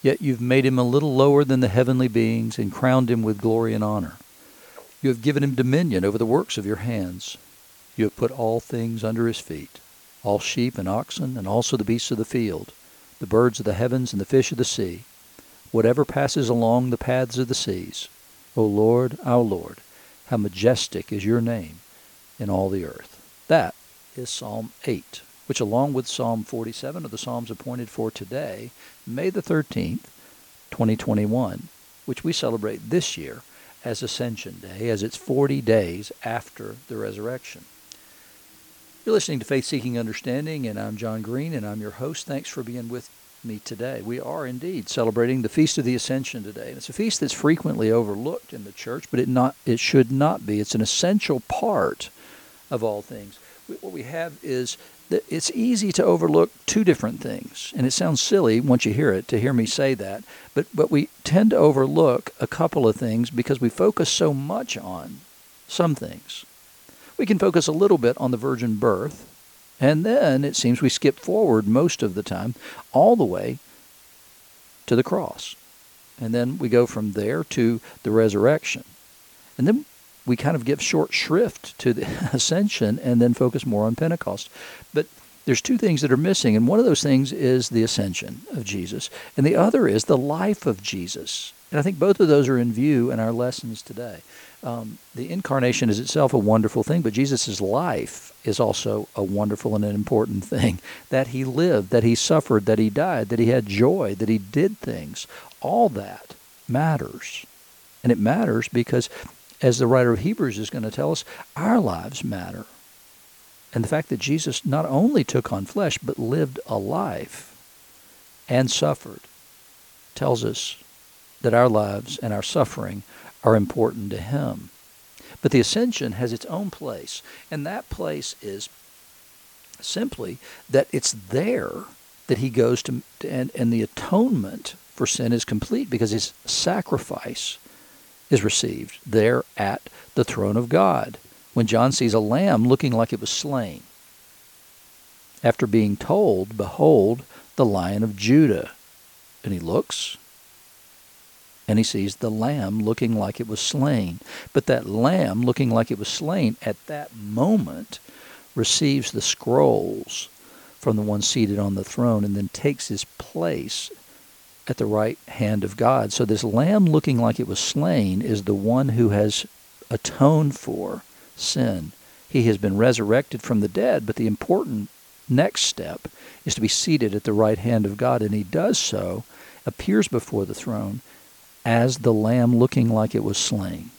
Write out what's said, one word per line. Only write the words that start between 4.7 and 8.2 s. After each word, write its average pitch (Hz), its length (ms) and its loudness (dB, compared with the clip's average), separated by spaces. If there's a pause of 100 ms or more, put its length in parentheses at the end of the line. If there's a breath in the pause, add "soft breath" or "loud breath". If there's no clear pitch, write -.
You 135 80 2
have 117 120 -2
given 139 220 2
him 139 100 0
dominion 127 500 2
over 101 140 2
the 113 80 2
works 123 320 0
of 101 80 -6
your 104 120 -2
hands. 98 600 -6 (580)
You 113 100 2
have 101 100 -2
put 117 160 0